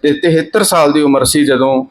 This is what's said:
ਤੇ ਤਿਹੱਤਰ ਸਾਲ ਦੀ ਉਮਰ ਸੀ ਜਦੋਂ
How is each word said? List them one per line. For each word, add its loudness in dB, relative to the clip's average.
ਤੇ 0
ਤਿਹੱਤਰ -2
ਸਾਲ 0
ਦੀ 0
ਉਮਰ 2
ਸੀ 0
ਜਦੋਂ 0